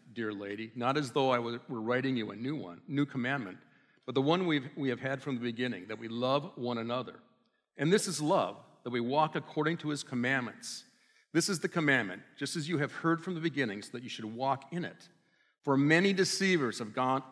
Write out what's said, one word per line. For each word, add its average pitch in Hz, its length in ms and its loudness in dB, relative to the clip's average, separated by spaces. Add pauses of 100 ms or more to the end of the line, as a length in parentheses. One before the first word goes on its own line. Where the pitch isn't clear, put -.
(140)
dear 110 180 -4
lady, 104 420 -8
not 127 220 2
as 143 140 0
though 135 200 4
I 123 80 6
were, 117 300 -4
were 117 140 -6
writing 127 340 0
you 107 140 -2
a 101 60 -10
new 131 200 -4
one, 87 320 -10
new 143 160 2
commandment, 127 540 -4 (480)
but 123 80 -8
the 135 80 4
one 175 240 4
we've, 147 280 0
we 139 140 -2
have 120 120 -2
had 131 220 -4
from 139 120 -2
the 117 80 -4
beginning, 120 460 -4
that 110 100 -8
we 117 100 -10
love 127 480 0
one 120 220 -4
another. 120 420 -6 (580)
And 151 120 4
this 208 160 4
is 151 140 -4
love, 147 360 2 (280)
that 123 60 -6
we 120 100 0
walk 147 360 2
according 156 420 0
to 147 100 -6
his 147 140 -4
commandments. 123 800 -2 (480)
This 165 160 2
is 175 120 -2
the 185 80 -4
commandment, 131 520 2 (180)
just - 180 -6
as 151 120 -4
you 170 80 -2
have 139 160 -2
heard 165 320 0
from 185 100 -4
the 160 60 -6
beginning, 131 400 -2
so - 120 -12
that 120 100 -10
you 123 80 -12
should 113 160 -8
walk 123 440 -4
in 170 140 -4
it. - 240 -12 (540)
For 135 160 4
many 165 340 6
deceivers 180 640 2
have 107 140 -6
gone 131 400 2